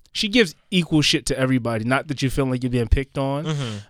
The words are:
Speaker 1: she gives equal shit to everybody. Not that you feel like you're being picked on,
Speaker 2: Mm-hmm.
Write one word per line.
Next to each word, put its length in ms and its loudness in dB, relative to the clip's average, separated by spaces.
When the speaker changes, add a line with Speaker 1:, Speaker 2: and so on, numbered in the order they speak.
Speaker 1:
she 160 -4
gives 280 2
equal 300 2
shit 260 0
to 120 -2
everybody. 460 0
Not 220 0
that 140 -6
you 80 0
feel 160 0
like 180 -2
you're 60 -2
being 180 0
picked 300 0
on, 280 -4
Speaker 2:
Mm-hmm. 320 -4